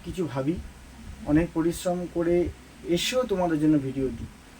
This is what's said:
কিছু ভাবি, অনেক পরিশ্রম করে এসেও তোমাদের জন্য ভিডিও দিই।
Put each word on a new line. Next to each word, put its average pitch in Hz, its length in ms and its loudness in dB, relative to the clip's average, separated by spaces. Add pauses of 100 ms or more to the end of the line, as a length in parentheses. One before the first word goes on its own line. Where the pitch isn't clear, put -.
কিছু 165 300 -4
ভাবি, 139 200 -2 (720)
অনেক 156 280 4
পরিশ্রম 175 600 0
করে 175 360 2 (340)
এসেও 208 400 0
তোমাদের 180 360 0
জন্য 156 180 6
ভিডিও 135 300 -2
দিই। 113 180 -6 (340)